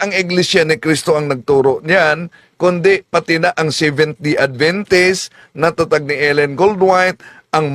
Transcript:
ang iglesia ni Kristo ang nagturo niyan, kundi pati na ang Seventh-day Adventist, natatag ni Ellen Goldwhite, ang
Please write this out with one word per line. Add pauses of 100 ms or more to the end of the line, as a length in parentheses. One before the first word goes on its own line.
ang
iglesia
ni
Kristo
ang
nagturo
niyan, (240)
kundi
pati
na
ang
Seventh-day
Adventist, (240)
natatag
ni
Ellen
Goldwhite, (320)
ang